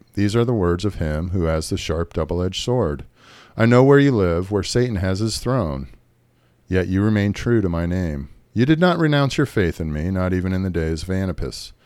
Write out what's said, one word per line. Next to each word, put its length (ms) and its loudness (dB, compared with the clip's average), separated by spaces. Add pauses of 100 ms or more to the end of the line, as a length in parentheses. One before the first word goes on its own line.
(140)
"These 220 0
are 80 4
the 100 0
words 300 2
of 120 -4
him 340 -2
who 160 0
has 240 -2
the 60 -2
sharp 360 -4
double-edged 500 -4
sword. 420 -2 (520)
I 100 4
know 160 8
where 160 8
you 140 6
live, 400 0
where 100 0
Satan 320 -2
has 240 -2
his 200 -4
throne. 500 -4 (800)
Yet 180 0
you 160 0
remain 300 2
true 280 0
to 80 0
my 180 -2
name. 420 -4 (260)
You 100 2
did 140 4
not 220 2
renounce 360 0
your 80 2
faith 360 -2
in 120 -4
me, 200 -4
not 200 -2
even 200 -2
in 100 -2
the 80 -2
days 320 -2
of 80 -8
Antipas, 600 -6 (140)